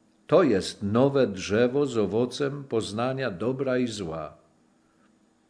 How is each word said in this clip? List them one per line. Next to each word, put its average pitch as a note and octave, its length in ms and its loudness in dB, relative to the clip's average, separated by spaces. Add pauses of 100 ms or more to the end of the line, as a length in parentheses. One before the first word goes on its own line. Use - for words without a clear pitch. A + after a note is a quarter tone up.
(260)
To E3+ 160 6
jest A2 400 0
nowe B2+ 440 4
drzewo G#2+ 600 0
z B2 120 -4
owocem B2+ 640 -2
poznania A#2+ 640 -4
dobra B2+ 480 -2
i B2+ 80 0
zła. D#2+ 520 -8 (1120)